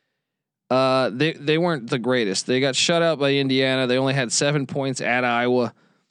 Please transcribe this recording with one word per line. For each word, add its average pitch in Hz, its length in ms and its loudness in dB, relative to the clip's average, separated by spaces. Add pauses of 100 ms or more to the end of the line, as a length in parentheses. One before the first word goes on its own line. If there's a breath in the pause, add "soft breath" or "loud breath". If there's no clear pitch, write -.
(680)
Uh, 131 440 2
they, 147 200 0
they 151 260 -2
weren't 160 320 -2
the 139 80 -2
greatest. 113 480 -2
They 127 140 2
got 131 160 0
shut 170 260 2
out 165 160 0
by 139 140 2
Indiana. 131 560 0
They 127 100 2
only 135 160 0
had 127 160 -2
seven 143 360 0
points 135 340 -6
at 123 240 0
Iowa. 120 500 0 (360 soft breath)